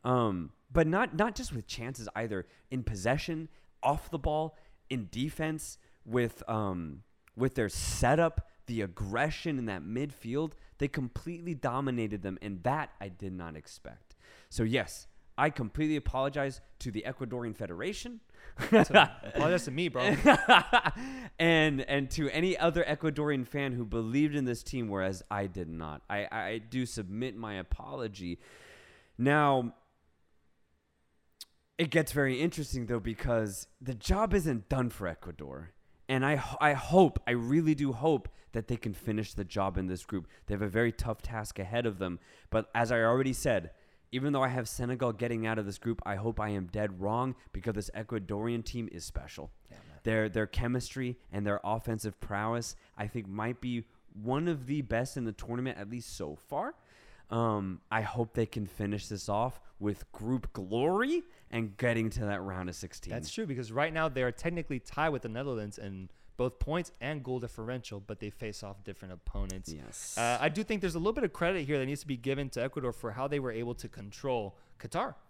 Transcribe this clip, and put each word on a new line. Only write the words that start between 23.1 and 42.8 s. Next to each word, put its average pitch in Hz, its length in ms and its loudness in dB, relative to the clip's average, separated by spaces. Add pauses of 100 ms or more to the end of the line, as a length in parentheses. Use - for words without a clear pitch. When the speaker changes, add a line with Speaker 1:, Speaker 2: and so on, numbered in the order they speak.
Speaker 1:
fan 139 280 -2
who 120 120 -2
believed 117 500 2
in 139 100 2
this 120 180 -2
team, 120 240 -2
whereas 95 420 0
I 101 160 0
did 87 240 -6
not. 80 400 -8
I, 101 220 -2
I 110 260 -4 (100)
do 123 200 -2
submit 107 500 -6
my 110 180 -6
apology. 98 840 -6 (800)
Now, 139 540 4 (2000)
it 160 140 0
gets 156 200 4
very 135 300 2
interesting, 143 460 -2
though, 120 120 2
because 110 680 0 (120)
the 131 140 -6
job 190 400 2
isn't 151 340 2
done 127 220 2
for 95 180 -4
Ecuador. 78 640 -10 (380)
And 131 160 2
I, 147 100 4
h-, - 240 -4
I 147 140 6
hope, 160 540 8
I 120 40 2
really 147 440 4
do 135 180 0
hope 143 360 2 (240)
that 113 140 -2
they 120 100 -2
can 104 160 -4
finish 107 400 -2
the 101 100 -4
job 95 340 0
in 92 100 0
this 92 160 -2
group. 92 240 -4 (200)
They 104 80 0
have 98 80 -2
a 107 40 0
very 113 240 4
tough - 300 -2
task 107 380 -6
ahead 117 260 0
of 101 140 -2
them. 90 200 -2 (300)
But - 240 0
as 117 180 4